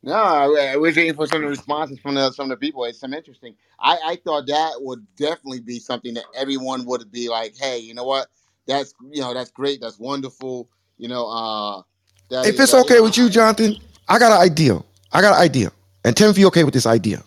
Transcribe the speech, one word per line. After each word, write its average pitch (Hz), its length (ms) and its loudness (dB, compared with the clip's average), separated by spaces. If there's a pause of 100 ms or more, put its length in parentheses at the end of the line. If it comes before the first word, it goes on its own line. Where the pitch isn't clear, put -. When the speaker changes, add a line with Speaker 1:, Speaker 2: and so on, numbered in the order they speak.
Speaker 1:
No, 139 120 -8
I, 147 580 2
I 135 60 -2
was 156 180 0
waiting 165 180 -2
for 147 140 -6
some 160 120 -4
of 151 40 -6
the 143 60 -6
responses 143 500 -8
from 139 160 -6
the, 135 160 -2
some 135 180 -10
of 123 80 -10
the 131 80 -8
people. 135 200 -8
It's 117 140 -14
some 131 140 -14
interesting. 127 420 -20 (240)
I, 165 260 0
I 170 180 -6
thought 147 240 -6
that 151 340 -2
would 123 240 -12 (100)
definitely 135 440 -8
be 120 200 -12
something 120 340 -10
that 117 200 -12
everyone 131 520 -8
would 117 260 -8
be 120 160 -8
like, 113 300 -8
"Hey, 131 220 -8
you 113 140 -20
know 120 120 -12
what? 135 220 -6 (380)
That's, 139 280 -6 (180)
you 147 100 -10
know, 123 120 -8
that's 123 180 -10
great. 139 300 -6
That's 98 180 -14
wonderful." 131 720 -12 (280)
You 117 120 -14
know, 123 180 -8
uh, 107 540 -8 (480)
that 127 180 0
Speaker 2:
If 214 100 -2
Speaker 1:
is, - 20 2
Speaker 2:
it's 269 140 4
Speaker 1:
uh, - 0 -
Speaker 2:
okay 254 260 6
with 220 180 2
you, 240 120 4
Jonathan, 220 460 2 (320)
I 214 100 4
got 233 140 6
an 190 80 6
idea. 151 400 4 (320)
I 156 100 2
got 202 140 6
an 165 60 4
idea. 131 300 0 (320)
And 117 120 2
tell 214 120 6
me 208 40 4
if 185 60 2
you're 196 100 8
okay 170 160 4
with - 100 0
this 123 120 2
idea. 113 400 0